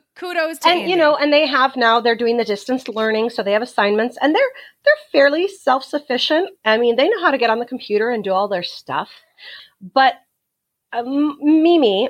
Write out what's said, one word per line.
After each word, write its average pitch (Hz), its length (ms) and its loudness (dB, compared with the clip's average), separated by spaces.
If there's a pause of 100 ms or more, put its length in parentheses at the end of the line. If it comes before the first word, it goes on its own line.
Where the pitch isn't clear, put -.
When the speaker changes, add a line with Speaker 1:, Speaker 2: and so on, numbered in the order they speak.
(160)
Speaker 1:
kudos 339 440 -6
to 320 100 2
Speaker 2:
And, 349 100 2
you - 60 -6
Speaker 1:
Andy. 359 100 0
Speaker 2:
know, 302 220 4
and 294 160 0
they 302 120 4
have 269 300 0
now, 233 240 2
they're 233 160 0
doing 233 220 -2
the 226 80 0
distance 254 420 -4
learning, 220 440 -2
so 220 120 -6
they 196 80 -4
have 214 100 2
assignments, 220 600 -2
and 294 120 2
they're, 508 180 0 (340)
they're 587 80 6 (180)
fairly 302 380 2
self-sufficient. 302 1000 -2 (140)
I 220 140 2
mean, 233 180 2
they 285 140 2
know 453 120 -2
how 339 100 2
to 277 60 0
get 233 120 0
on 220 100 0
the 240 60 -6
computer 220 440 -4
and 226 140 -4
do 190 80 -4
all 196 160 0
their 185 160 -4
stuff. - 460 -8 (720)
But, 269 340 2 (760)
um, 277 500 -2
Mimi, 302 680 4